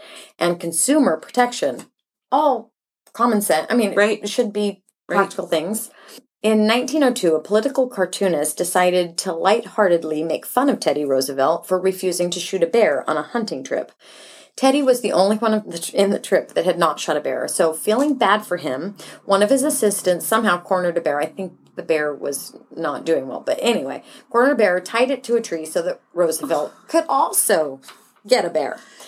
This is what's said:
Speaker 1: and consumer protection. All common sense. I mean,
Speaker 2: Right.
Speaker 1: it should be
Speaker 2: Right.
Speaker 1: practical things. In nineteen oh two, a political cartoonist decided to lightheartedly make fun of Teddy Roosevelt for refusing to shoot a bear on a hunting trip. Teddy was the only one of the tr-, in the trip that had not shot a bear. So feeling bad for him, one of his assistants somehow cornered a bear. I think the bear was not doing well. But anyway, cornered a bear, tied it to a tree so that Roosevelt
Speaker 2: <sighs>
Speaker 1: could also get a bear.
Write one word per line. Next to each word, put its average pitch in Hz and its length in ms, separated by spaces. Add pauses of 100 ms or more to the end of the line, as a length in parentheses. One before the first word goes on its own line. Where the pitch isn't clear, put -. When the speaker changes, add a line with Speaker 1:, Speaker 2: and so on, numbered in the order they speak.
(380)
Speaker 1:
and 175 200
consumer 175 600
protection. 240 640 (500)
All - 400 (400)
common 226 300
sense. 160 260
I 226 60
mean, 214 200
Speaker 2:
Right. 208 280
Speaker 1:
it 208 80
should 233 200
be 208 320 (280)
Speaker 2:
Right. 175 80
Speaker 1:
practical 175 280
things. 175 440 (520)
In 214 240
nineteen 254 380
oh 247 80
two, 175 220
a 156 80
political 247 440
cartoonist 180 720
decided 175 600
to 170 160
lightheartedly 170 880
make 160 240
fun 277 240
of 202 100
Teddy 147 240
Roosevelt 135 640
for 185 120
refusing 185 520
to 180 100
shoot 185 220
a 165 40
bear 165 440
on 156 80
a 151 40
hunting 180 400
trip. - 300 (640)
Teddy 269 260
was 254 200
the 208 100
only 196 240
one 214 180
of 214 160
the 170 80
tr-, - 160
in 202 160
the - 80
trip - 360
that 165 100
had 175 160
not 156 180
shot 151 180
a 143 40
bear. 127 260
So 165 260
feeling 262 420
bad 214 300
for - 120
him, 151 400 (280)
one 196 160
of 208 100
his 262 120
assistants 208 640
somehow 214 340
cornered 175 380
a - 20
bear. 147 200
I 147 60
think 185 260 (240)
the 185 80
bear 151 280
was 139 440 (180)
not 147 300
doing 139 240
well. 120 100
But - 240
anyway, 139 400 (280)
cornered 254 240
a - 20
bear, 185 240
tied 240 320
it 262 120
to 233 120
a 233 40
tree 160 240
so 165 180
that 175 180 (120)
Roosevelt 165 680
Speaker 2:
<sighs> - 80
Speaker 1:
could 320 200
also 185 720 (460)
get 262 180
a 254 60
bear. 139 300 (280)